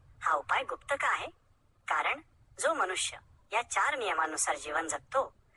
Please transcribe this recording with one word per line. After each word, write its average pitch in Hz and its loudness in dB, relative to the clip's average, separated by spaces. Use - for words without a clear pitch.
हा - 2
उपाय - 0
गुप्त - -4
का 277 0
आहे? 214 0
कारण - 0
जो 311 4
मनुष्य 196 -2
या 220 2
चार 269 2
नियमांनुसार - 0
जीवन - -4
जगतो, - -2